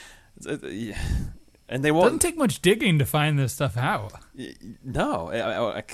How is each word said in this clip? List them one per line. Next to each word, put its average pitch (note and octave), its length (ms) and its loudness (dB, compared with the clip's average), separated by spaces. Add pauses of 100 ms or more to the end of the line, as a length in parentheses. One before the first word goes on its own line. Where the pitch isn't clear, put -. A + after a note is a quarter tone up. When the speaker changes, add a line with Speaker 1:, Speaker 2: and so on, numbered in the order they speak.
(480)
Speaker 1:
Uh, C#3+ 80 -4 (120)
yeah. G2+ 300 -6 (680)
And C3 160 -2
they D3+ 80 4
won't E3+ 140 6
Speaker 2:
Doesn't B3+ 120 2
take E4+ 180 0
much B3+ 260 0
digging G3 360 4
to C#3 80 2
find D3+ 320 2
this C3 140 0
stuff A2+ 240 -2
out. B2 360 -2 (240)
Speaker 1:
Y-, A#2 180 -12 (280)
no, C3 480 -2
I, A2+ 80 -2
I, A2+ 400 -2
I, G#2+ 40 -6 (120)